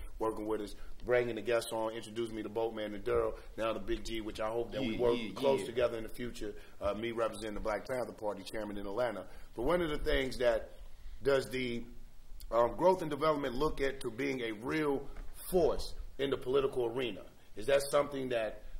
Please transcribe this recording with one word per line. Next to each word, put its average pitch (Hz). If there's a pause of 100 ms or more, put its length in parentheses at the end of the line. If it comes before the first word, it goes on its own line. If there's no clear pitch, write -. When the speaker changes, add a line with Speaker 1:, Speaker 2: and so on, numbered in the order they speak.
(180)
Speaker 1:
working 107
with 107
us, 101 (300)
bringing 120
the 107
guests 117
on, 113
introducing 110
me 107
to 104
Boatman 110
and 101
Daryl, 117 (240)
now 110
the 107
Big 113
G, 113
which 107
I 107
hope 113
that 107
we 113
Speaker 2:
Yeah, -
Speaker 1:
work 120
Speaker 2:
yeah, 104
Speaker 1:
close 135
Speaker 2:
yeah. 127
Speaker 1:
together 117
in 110
the 107
future. 113 (280)
Uh, 101
me 113
representing 107
the 101
Black 101
Panther 120
Party, 98
chairman 104
in 101
Atlanta. 101 (320)
But 117
one 175
of 165
the 147
things 139
that 117 (520)
does 131
the, 120 (680)
um, 113
growth 180
and 156
development 143
look 151
at 135
to 123
being 131
a 113
real 147 (460)
force 131 (220)
in 139
the 127
political 135
arena? 117 (360)
Is 104
that 139
something 139
that 113 (160)